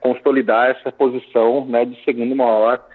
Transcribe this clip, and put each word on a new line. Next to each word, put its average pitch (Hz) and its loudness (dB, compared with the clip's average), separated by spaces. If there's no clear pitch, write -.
consolidar 123 0
essa 131 -8
posição, 123 0
né, 120 0
de 123 -10
segundo 120 -2
maior 117 0